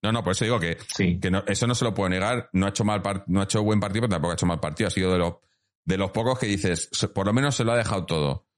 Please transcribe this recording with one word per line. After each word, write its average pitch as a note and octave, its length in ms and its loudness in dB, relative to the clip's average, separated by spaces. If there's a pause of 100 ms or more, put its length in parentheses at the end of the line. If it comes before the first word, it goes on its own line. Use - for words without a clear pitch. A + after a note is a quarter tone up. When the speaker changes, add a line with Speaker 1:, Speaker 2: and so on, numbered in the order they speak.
Speaker 1:
No, G#2+ 100 0
no, A#2 120 0
por F2+ 80 0
eso G2+ 140 0
digo A2+ 140 0
que, E2+ 180 -2 (180)
Speaker 2:
Sí. F2 240 2
Speaker 1:
que F#2 120 -2
no, F#2+ 160 2
eso G2+ 200 0
no A#2+ 80 0
se B2+ 100 0
lo A2 80 0
puede F#2 180 0
negar, G#2+ 420 -2
no F#2+ 120 4
ha G2 40 0
hecho G#2+ 160 -2
mal G#2 160 0
par-, F#2+ 260 -4
no F#2+ 140 2
ha - 20 0
hecho G#2+ 200 0
buen G#2+ 160 2
partido, G2+ 240 -2
pero A2+ 80 0
tampoco E2+ 200 0
ha E2 40 -2
hecho F2 100 0
mal E2+ 140 0
partido. D#2+ 280 -2
Ha F2 40 -2
sido F#2 200 0
de F2+ 60 4
los, F2 160 0 (520)
de F#2 120 0
los F#2+ 140 -2
pocos A#2+ 280 0
que B2 60 -2
dices, F#2+ 460 0
se, - 180 -2
por F#2+ 160 -2
lo G#2 80 2
menos C3+ 220 2
se B2 80 0
lo A2+ 80 2
ha A#2+ 60 2
dejado G2+ 280 0
todo, D2 420 -2 (100)